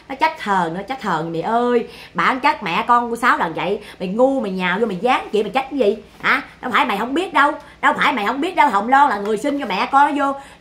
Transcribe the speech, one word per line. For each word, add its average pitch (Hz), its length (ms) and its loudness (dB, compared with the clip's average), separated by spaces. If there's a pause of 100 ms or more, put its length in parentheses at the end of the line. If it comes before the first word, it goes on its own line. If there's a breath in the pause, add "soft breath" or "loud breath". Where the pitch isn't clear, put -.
nó 269 60 -10
trách 320 240 -2
thờn, 180 360 0
nó 196 80 -8
trách 262 180 -10
thờn: 165 320 -4
"Mẹ 165 80 -4
ơi, 233 480 0 (260 loud breath)
bản 214 260 0
chất 302 220 0
mẹ 185 260 -2
con 240 220 4
của 233 60 -4
Sáu 247 220 2
là 180 100 0
vậy, 170 320 -4 (200 loud breath)
mày 185 80 -6
ngu, 262 320 2
mày 202 100 -4
nhào 185 280 -2
vô, 233 80 0
mày 196 100 -4
dán 247 360 0
chị, 208 100 2
mày 202 100 -4
trách 269 180 -2
cái 294 80 -6
gì? 220 180 2 (240 loud breath)
Hả? 254 220 0 (180 loud breath)
Đâu 247 100 -8
phải 285 160 2
mày 208 120 -2
không 247 160 -4
biết 339 200 -2
đâu, 294 180 4 (280 loud breath)
đâu 285 160 4
phải 285 160 2
mày 240 140 -2
không 254 140 -2
biết 359 160 -4
đâu, 294 140 6
Hồng 202 180 0
Loan 277 220 6
là 208 80 -2
người 208 180 -2
sinh 285 240 -2
cho 269 60 -6
mẹ 208 260 -2
con 285 240 4
nó 285 80 0
vô, 277 140 -2 (220 loud breath)